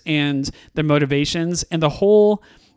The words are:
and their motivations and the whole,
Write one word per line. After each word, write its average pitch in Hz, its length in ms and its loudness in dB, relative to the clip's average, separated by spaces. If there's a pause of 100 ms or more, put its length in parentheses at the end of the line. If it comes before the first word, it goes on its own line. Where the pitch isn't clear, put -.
and 143 420 -2 (260)
their 151 100 -2
motivations 147 880 0
and 165 100 -2
the 151 60 2
whole, 208 560 2 (320)